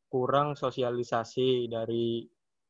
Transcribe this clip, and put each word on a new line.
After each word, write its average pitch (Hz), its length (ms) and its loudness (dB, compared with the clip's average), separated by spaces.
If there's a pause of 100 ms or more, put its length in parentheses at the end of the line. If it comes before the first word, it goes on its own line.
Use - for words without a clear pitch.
(140)
kurang 135 400 2
sosialisasi 120 1160 0
dari 117 600 -2 (400)